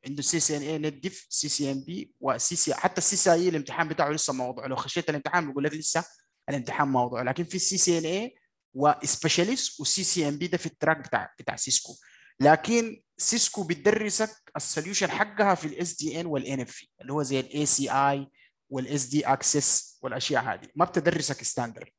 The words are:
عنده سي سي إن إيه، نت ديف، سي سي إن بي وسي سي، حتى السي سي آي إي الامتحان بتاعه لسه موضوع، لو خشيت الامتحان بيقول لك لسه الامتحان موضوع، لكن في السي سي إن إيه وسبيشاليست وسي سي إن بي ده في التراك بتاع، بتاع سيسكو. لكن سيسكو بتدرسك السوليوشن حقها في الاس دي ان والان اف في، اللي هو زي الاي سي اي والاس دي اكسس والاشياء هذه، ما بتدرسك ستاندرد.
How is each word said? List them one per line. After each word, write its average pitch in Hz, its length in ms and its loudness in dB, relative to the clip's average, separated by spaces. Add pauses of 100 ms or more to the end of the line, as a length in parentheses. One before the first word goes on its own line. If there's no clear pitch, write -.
عنده 143 160 -6
سي 165 180 2
سي 151 160 2
إن 143 60 -4
إيه، 156 140 -4
نت 151 180 -4
ديف، 139 340 -10
سي - 200 -4
سي 139 240 0
إن 135 80 -4
بي 170 400 -10
وسي 135 360 0
سي، 151 180 0
حتى - 240 0
السي 190 180 2
سي 180 160 6
آي 165 80 6
إي 180 80 2
الامتحان 160 400 -2
بتاعه 151 220 0
لسه 151 220 -2
موضوع، 127 340 -6
لو 131 100 -6
خشيت 156 340 -4
الامتحان 151 360 -2
بيقول 139 180 -4
لك 151 100 -2
لسه 160 300 -2 (440)
الامتحان 139 400 0
موضوع، 123 340 0
لكن 131 220 -2
في 165 100 -10
السي 190 240 0
سي 175 200 4
إن 160 60 -2
إيه 196 300 -4 (400)
وسبيشاليست 151 1040 2
وسي 185 240 0
سي 160 240 2
إن 143 100 -4
بي 175 80 -2
ده 175 120 -2
في - 80 -6
التراك 160 320 0
بتاع، 120 400 -4
بتاع - 180 -6
سيسكو. - 360 -2 (480)
لكن 214 640 4 (140)
سيسكو - 480 0
بتدرسك 208 920 0
السوليوشن 170 540 -2
حقها 208 440 4
في 165 100 -4
الاس 165 300 -4
دي 151 260 -4
ان 175 60 -4
والان 135 340 -2
اف 120 100 -6
في، - 180 -18 (120)
اللي 131 120 -10
هو 147 100 0
زي 131 180 0
الاي 143 260 -2
سي 139 240 4
اي 139 400 2 (400)
والاس 135 340 -2
دي 143 220 0
اكسس - 760 2
والاشياء 127 400 -2
هذه، 110 340 -6
ما 165 80 4
بتدرسك 175 580 0
ستاندرد. - 460 -4 (100)